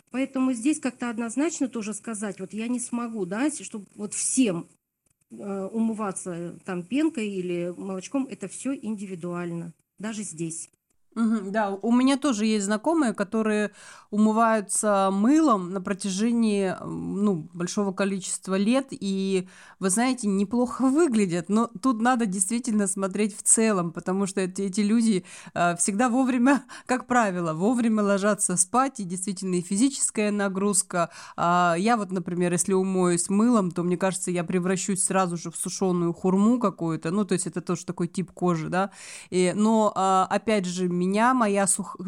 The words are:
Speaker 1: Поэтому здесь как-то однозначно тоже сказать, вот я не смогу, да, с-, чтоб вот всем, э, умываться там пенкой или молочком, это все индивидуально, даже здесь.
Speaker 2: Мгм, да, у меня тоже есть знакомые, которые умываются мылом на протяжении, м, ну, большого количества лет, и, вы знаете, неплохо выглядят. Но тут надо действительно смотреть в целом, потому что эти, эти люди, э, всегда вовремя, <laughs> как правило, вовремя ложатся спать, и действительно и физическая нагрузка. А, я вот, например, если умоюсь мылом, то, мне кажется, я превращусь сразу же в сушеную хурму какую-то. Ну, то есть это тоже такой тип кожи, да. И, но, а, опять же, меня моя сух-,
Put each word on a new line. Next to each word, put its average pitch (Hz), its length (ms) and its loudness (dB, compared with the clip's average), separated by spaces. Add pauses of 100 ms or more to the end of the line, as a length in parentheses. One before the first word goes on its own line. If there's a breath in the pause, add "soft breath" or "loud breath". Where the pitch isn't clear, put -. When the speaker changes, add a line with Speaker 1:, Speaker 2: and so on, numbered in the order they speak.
(120)
Speaker 1:
Поэтому 262 420 0
здесь 277 260 0
как-то 247 300 -4
однозначно 240 580 -2
тоже 214 260 -6
сказать, 208 460 -8
вот 185 140 -10
я 220 160 -4
не 247 100 -2
смогу, 226 460 -4
да, 220 260 0
с-, - 140 -12
чтоб 208 180 -10 (120)
вот 208 180 -8
всем, 190 520 0 (640)
э, 196 420 -8
умываться 196 920 -4
там 175 180 -6
пенкой 254 460 -2
или 175 480 -4
молочком, 190 540 -6
это 196 160 -10
все - 260 -8
индивидуально, 175 1000 -8 (260)
даже 214 240 -8
здесь. 165 460 -8 (460)
Speaker 2:
Мгм, 220 360 0
да, 208 200 0
у 208 200 -2
меня 262 260 4
тоже 226 280 0
есть 214 200 2
знакомые, 226 480 2
которые 208 580 0 (400 loud breath)
умываются 214 1000 4
мылом 214 600 4
на 190 100 -4
протяжении, 202 880 0 (140)
м, 170 420 -4
ну, 170 300 2
большого 180 380 -2
количества 190 640 -4
лет, 240 360 2
и, 190 560 -2 (320 loud breath)
вы 190 100 0
знаете, 240 380 0
неплохо 226 600 0
выглядят. 220 640 2
Но 220 180 2 (140)
тут 262 200 2
надо 240 240 2
действительно 208 640 0
смотреть 196 500 -2
в - 60 -16
целом, 202 480 2
потому 185 360 -2
что 196 140 -4
эти, 185 220 -4
эти 196 180 -2
люди, 214 440 2 (280 loud breath)
э, 170 240 2
всегда 220 320 0
вовремя, 254 540 4 (120)
<laughs> - 100 -20
как 247 220 -2
правило, 180 460 2
вовремя 220 500 2
ложатся 202 540 2
спать, 269 420 0
и 202 40 -6
действительно 185 520 -4
и 180 60 0
физическая 208 680 0
нагрузка. 202 800 0 (260 loud breath)
А, 175 420 4
я 220 200 2
вот, 196 140 -4
например, 175 420 0
если 185 200 0
умоюсь 185 560 2
мылом, 208 420 4
то, 175 120 -4
мне 175 140 0
кажется, 185 340 -2
я 175 120 -2
превращусь 180 600 -2
сразу 185 340 0
же 170 140 -10
в - 40 -20
сушеную 180 580 -2
хурму 202 460 2
какую-то. 165 520 -2
Ну, 208 140 0
то 185 80 -2
есть 175 140 -2
это 165 140 -6
тоже 175 240 -4
такой 175 220 -4
тип 175 240 -6
кожи, 165 380 0
да. 190 220 -2 (400 loud breath)
И, 180 240 2
но, 214 400 4
а, 190 340 2
опять 208 360 0
же, 180 240 -2
меня 196 440 2
моя 202 340 2
сух-, - 280 -4 (120)